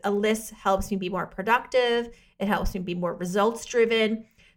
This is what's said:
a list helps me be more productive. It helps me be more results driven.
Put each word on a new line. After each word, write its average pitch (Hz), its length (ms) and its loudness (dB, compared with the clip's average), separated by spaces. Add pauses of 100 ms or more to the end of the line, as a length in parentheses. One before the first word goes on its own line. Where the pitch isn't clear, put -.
a 202 80 0
list 214 400 0
helps 196 400 0
me 202 40 -2
be 185 120 -4
more 180 180 -4
productive. 233 840 0 (280)
It 196 80 -2
helps 190 260 0
me 196 60 -6
be 180 160 -4
more 175 220 -2
results 202 480 0
driven. 226 640 2 (300)